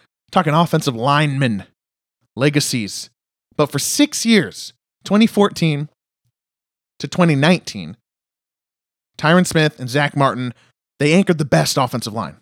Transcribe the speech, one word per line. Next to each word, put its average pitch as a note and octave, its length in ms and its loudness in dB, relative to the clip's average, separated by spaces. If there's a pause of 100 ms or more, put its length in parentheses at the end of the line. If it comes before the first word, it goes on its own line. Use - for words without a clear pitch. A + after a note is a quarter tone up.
(320)
Talking D#3 220 2
offensive D#3 420 0
linemen, C#3 680 0 (720)
legacies. C3 760 -2 (480)
But D3 140 0
for C#3 80 -4
six - 460 -2
years, G3 480 0 (300)
twenty G#3 220 2
fourteen D#3+ 640 0 (1120)
to D3 80 -10
twenty E3+ 280 2
nineteen, C3+ 600 -2 (1200)
Tyron E3+ 300 4
Smith D#3 320 0
and B2+ 100 -8
Zach C#3+ 260 -2
Martin, B2+ 380 0 (460)
they D3 140 2
anchored F3+ 260 2
the D3+ 60 -2
best D3+ 300 0
offensive A#2+ 380 -4
line. F#2 280 -8